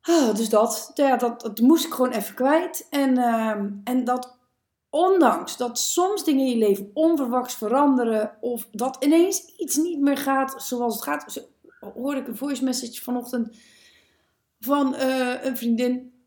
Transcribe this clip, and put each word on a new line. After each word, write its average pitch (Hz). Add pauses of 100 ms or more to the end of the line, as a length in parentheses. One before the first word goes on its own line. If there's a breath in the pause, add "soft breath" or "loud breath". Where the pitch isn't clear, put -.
Ah, 294
dus 220
dat, 226
ja, 269
dat, 233
dat 220
moest 311
ik -
gewoon 254
even 214
kwijt. 311
En, 269
ehm, 220 (140)
en 254
dat 247 (520)
ondanks 285
dat 240
soms 381
dingen 269
in 262
je 226
leven 196
onverwachts 277
veranderen 226
of 240
dat 254
ineens 339
iets -
niet 320
meer 277
gaat 269
zoals 240
het -
gaat. -
Zo - (400)
hoorde 262
ik 277
een -
voice 269
message 254
vanochtend 240 (1040 soft breath)
van, 269
eh, 262
een 262
vriendin. 247 (140)